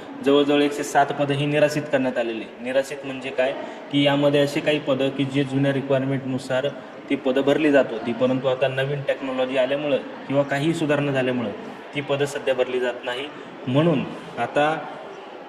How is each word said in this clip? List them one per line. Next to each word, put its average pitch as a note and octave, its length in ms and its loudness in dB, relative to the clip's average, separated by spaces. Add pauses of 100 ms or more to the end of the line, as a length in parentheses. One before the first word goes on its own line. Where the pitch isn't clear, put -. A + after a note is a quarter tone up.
(260)
जवळजवळ C#3+ 360 6
एकशे C#3+ 220 0
सात C#3+ 220 4
पदं C#3+ 280 -2
ही C#3 120 0
निरासित D3 360 2 (100)
करण्यात C3 260 0
आलेली. A2+ 280 -2 (160)
निरासित C3+ 440 0
म्हणजे C3 240 -8
काय, C3+ 240 0 (380)
की C#3+ 120 4
यामध्ये C#3+ 360 4
असे C#3+ 200 2
काही D3+ 200 2
पदं C3+ 300 0
की C3+ 160 0
जे C3+ 180 0
जुन्या C3+ 300 2
रिक्वायरमेंटनुसार C3 960 0 (420)
ती C#3+ 60 2
पदं C3 260 2
भरली D3 300 4
जात C3+ 180 6
होती, A#2 240 -4
परंतु B2+ 340 0
आता C3 200 2
नवीन C#3 340 -2
टेक्नॉलॉजी C3+ 560 -2
आल्यामुळं D3 400 0
किंवा - 460 -2
काहीही C#3+ 300 0
सुधारणा C#3+ 380 0
झाल्यामुळं B2+ 380 0 (460)
ती C#3+ 60 -4
पदं C#3 240 0
सध्या C3+ 280 -2
भरली B2+ 260 0
जात B2 140 0 (120)
नाही. B2+ 200 -4 (420)
म्हणून C#3 360 4 (340)
आता D3 420 2 (680)